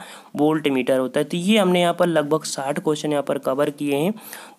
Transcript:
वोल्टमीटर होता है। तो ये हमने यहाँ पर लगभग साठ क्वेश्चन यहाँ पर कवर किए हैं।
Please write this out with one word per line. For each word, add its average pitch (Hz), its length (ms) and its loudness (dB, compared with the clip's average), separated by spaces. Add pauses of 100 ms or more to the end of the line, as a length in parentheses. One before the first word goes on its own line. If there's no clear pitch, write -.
(360)
वोल्टमीटर 143 640 2
होता 131 200 -2
है। 151 40 0
तो 160 140 -4
ये 202 200 2
हमने 180 240 4
यहाँ 170 120 2
पर 180 140 2
लगभग 151 360 0
साठ 147 360 -4
क्वेश्चन 151 320 -2
यहाँ 143 120 0
पर 143 140 -2
कवर 139 320 0
किए 143 260 -2
हैं। 165 180 0 (460)